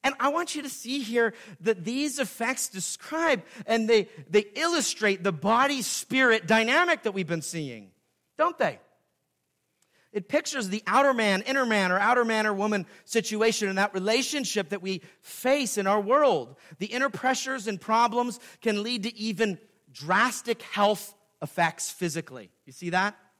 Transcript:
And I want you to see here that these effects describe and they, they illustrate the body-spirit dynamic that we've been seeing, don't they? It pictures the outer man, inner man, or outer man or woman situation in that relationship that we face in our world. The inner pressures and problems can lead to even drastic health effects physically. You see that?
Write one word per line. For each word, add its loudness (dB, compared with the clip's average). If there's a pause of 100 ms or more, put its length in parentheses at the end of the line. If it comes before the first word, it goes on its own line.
And 0
I 2
want -2
you -6
to -10
see -8
here 0 (280)
that -2
these -4
effects -4
describe -2 (220)
and 2
they, 4 (200)
they 4 (100)
illustrate 0
the 0
body-spirit 2
dynamic 4
that -2
we've -2
been -2
seeing, -10 (460)
don't 0
they? 0 (1300)
It -6
pictures -2
the -6
outer 4
man, 2
inner 0
man, 2
or 2
outer 4
man 0
or 2
woman -2 (200)
situation 0
in -2
that 0
relationship -2
that -6
we -6 (200)
face -2
in 0
our 2
world. 2 (220)
The -6
inner -2
pressures -2
and -6
problems 2 (220)
can 0
lead -4
to -6
even 0 (340)
drastic 0
health 0 (260)
effects -2
physically. -8 (140)
You -20
see -8
that? 0 (220)